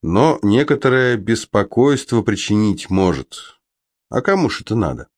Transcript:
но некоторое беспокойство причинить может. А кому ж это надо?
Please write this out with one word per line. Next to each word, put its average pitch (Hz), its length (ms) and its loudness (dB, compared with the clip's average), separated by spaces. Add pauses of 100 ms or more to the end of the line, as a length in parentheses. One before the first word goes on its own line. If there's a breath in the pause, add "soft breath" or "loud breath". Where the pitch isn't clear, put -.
но 110 400 0
некоторое 127 760 2
беспокойство 113 1040 0
причинить 104 680 -2
может. 92 720 -2 (500)
А - 120 -2
кому 190 280 0
ж - 120 -8
это - 140 -4
надо? 73 320 -2 (100)